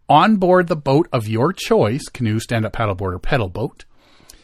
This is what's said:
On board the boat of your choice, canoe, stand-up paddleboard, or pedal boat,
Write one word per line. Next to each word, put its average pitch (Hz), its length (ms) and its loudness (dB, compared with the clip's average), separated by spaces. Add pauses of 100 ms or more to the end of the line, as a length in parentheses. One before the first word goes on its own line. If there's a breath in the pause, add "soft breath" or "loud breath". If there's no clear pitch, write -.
On 196 280 4
board 180 300 2
the 175 100 -2
boat 143 360 0
of 110 160 -2
your 117 240 0
choice, 151 600 0
canoe, 113 280 -2
stand-up 107 320 -4
paddleboard, 95 420 -4
or 92 60 -10
pedal 117 280 0
boat, 104 360 -10 (600 soft breath)